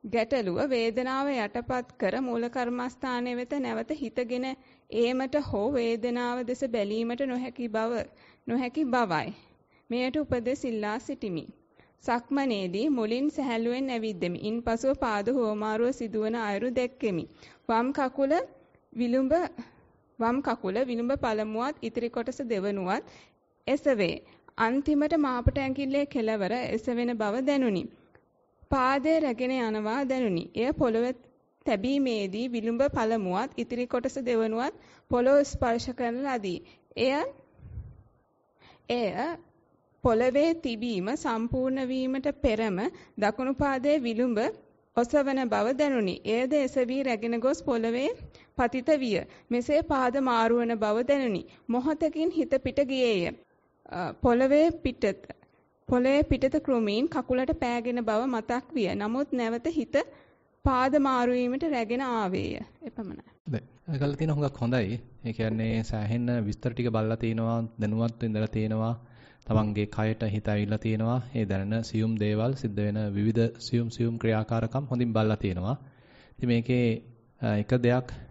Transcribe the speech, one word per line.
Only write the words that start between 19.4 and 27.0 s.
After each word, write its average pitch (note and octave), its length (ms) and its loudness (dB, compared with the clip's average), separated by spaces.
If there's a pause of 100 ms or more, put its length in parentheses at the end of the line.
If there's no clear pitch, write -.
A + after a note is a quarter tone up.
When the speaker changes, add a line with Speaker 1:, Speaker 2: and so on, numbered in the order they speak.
Speaker 1:
වම් A#3+ 220 2
කකුල A3 420 -2
විලුඹ A#3+ 320 -2
පළමුවත් A3+ 640 -2
ඉතිරි A3+ 300 -4
කොටස B3 320 -6
දෙවනුවත් G3+ 640 -2 (640)
එසවේ. B3 480 2 (380)
අන්තිමට C#4+ 640 2
මාපට B3+ 400 2
ඇඟිල්ලේ C#4 480 -2
කෙළවර A3 480 -2
එසවෙන A#3+ 640 -2